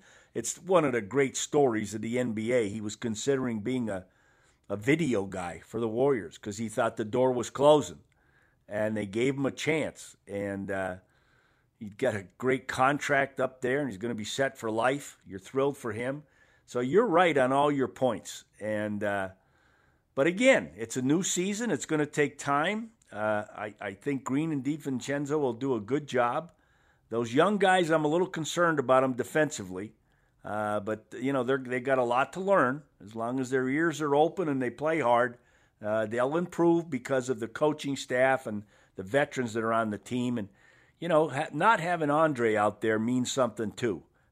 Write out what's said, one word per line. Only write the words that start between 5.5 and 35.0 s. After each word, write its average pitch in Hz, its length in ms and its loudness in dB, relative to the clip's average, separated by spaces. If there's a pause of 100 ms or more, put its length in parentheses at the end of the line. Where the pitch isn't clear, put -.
for - 160 -8
the 117 80 -2
Warriors 117 500 0
'cause 101 200 -8
he 113 100 -6
thought 113 280 -2
the 117 80 -4
door 123 280 2
was 120 180 -4
closing. 139 500 4 (680)
And 107 280 -2
they 104 100 -4
gave 117 300 0
him 139 100 -2
a - 40 0
chance. - 640 -4 (100)
And, 98 440 -6
uh, 95 260 -4 (800)
he 113 120 -12
got 117 240 0
a 98 120 -8 (120)
great 131 300 0
contract 139 720 0
up - 200 -2
there, 131 200 0
and 143 80 -4
he's 98 100 -10
gonna 117 160 -6
be 107 100 -6
set 135 340 -4
for 113 120 -4
life. 127 560 -2
You're 95 120 -12
thrilled 135 380 -2
for 117 160 -8
him. 131 320 -8 (420)
So 123 140 -4
you're 160 260 4
right 170 320 4
on 127 140 4
all 147 200 4
your 135 160 0
points. - 560 -4 (160)
And, 104 420 -4
uh, 101 280 -2 (840)
but 139 120 2
again, 185 500 4
it's 110 200 -8
a 127 60 -2
new 147 200 2
season. 202 480 -2
It's 156 160 -2
gonna 151 180 0
take 143 340 -2
time. 190 520 -2 (200)
Uh, 104 340 -2 (120)
I, 104 240 -8
I 101 140 -8
think 135 300 -6
Green 156 280 -2
and 143 100 -4
DiVincenzo 143 800 -4
will 127 140 0
do 127 200 -2
a 113 60 -2
good 135 260 -4
job. 123 460 0 (560)
Those 113 240 -2
young 180 240 4
guys, 185 340 4
I'm 156 140 4
a 151 40 2
little 175 180 2
concerned 165 520 0
about 131 220 6
them 131 140 2
defensively. 113 800 -2 (540)
Uh, 104 320 -2
but, 107 240 -6 (160)
you 127 100 -2
know, 139 120 0
they're, 131 160 2
they 127 200 -4
got 131 200 2
a 127 40 4
lot 123 300 0
to 180 80 -10
learn. 156 420 4 (220)
As 101 100 -18
long 117 240 -4
as 123 120 -4
their 131 180 0
ears 147 320 0
are 143 140 0
open 160 340 2
and 135 140 -2
they 120 80 -2
play 156 280 -2
hard, 120 380 2 (480)